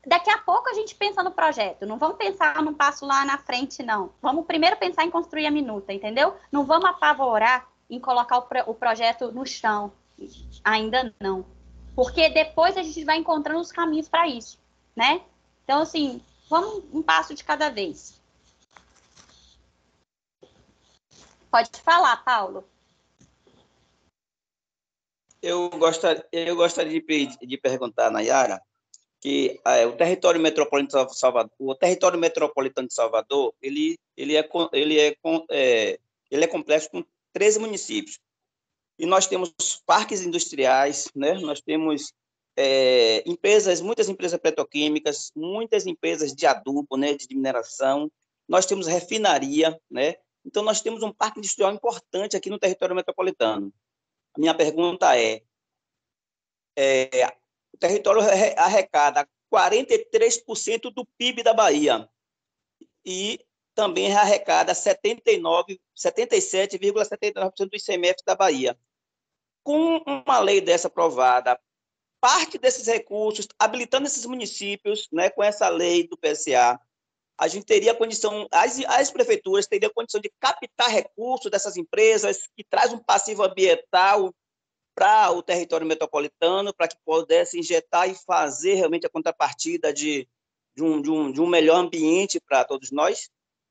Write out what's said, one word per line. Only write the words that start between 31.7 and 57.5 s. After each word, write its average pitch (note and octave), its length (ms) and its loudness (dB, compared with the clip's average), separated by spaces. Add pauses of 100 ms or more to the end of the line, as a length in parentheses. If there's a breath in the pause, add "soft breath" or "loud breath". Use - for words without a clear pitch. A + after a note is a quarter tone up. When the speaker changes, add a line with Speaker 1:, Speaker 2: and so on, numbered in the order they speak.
Speaker 2:
território F3+ 420 2
metropolitano D3 720 -2
de - 80 -14
Salvador, A2+ 680 0
ele, D3+ 380 -4 (180)
ele C#3 200 -2
é D#3 80 4
co-, E3+ 280 -4
ele D3+ 280 2
é D3 160 2
com-, D#3+ 340 -4
é, A#2 480 2 (320)
ele D3+ 140 0
é - 20 0
complexo D#3 420 -2
com F3 160 -12 (280)
treze G#3 260 2
municípios. G3 640 -8 (760)
E D#3+ 80 -8
nós F#3 220 4
temos F#3 260 -6 (320)
parques G#3 380 0
industriais, C#3+ 920 0
né? C#3+ 280 -2
Nós D3+ 200 -8
temos, D#3 520 -4 (440)
é, B2+ 720 4
empresas, F#3 520 2
muitas G#3 280 -2
empresas F3 300 -6
petroquímicas, D3+ 960 -2
muitas F#3+ 520 -4
empresas D#3 460 -4
de D#3 140 -2
adubo, C3+ 500 -2
né? C#3+ 180 0
De C3+ 200 -12
mineração. C3+ 720 -2 (400)
Nós F#3 160 2
temos F#3+ 220 -4
refinaria, D#3+ 920 0 (140)
né? C#3 240 -2 (300)
Então, - 180 -6
nós G#3+ 180 0
temos A3 220 -6
um G#3+ 100 -6
parque G#3+ 280 -4
industrial G3+ 320 0
importante G#3 640 -6
aqui F#3+ 120 -6
no G3+ 120 -8
território F#3 340 -2
metropolitano. A2+ 800 -2 (640)
A - 20 -8
minha D#3 160 2
pergunta D#3+ 640 2
é, A2+ 240 0 (1400)
é, C3 480 2 (480)